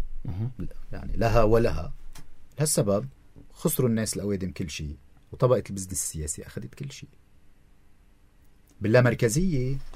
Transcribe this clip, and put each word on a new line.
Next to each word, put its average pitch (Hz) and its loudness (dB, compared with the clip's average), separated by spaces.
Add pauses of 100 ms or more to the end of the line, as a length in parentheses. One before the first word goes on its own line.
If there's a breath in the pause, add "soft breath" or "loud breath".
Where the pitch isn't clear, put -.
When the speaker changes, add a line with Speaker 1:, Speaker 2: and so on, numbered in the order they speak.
(260)
Speaker 1:
مهم. 107 -4 (400)
Speaker 2:
يعني - -4
لها 110 6
ولها. 107 4 (640)
لهالسبب 123 2 (460)
خسروا 131 2
الناس 110 0
الأوادم 95 -2
كل 85 -6
شيء، 76 -8 (340)
وطبقة 123 4
البزنس 95 -8
السياسي - -6
أخذت - -12
كل 139 -10
شيء. - -16 (1700)
باللامركزية 123 4 (180)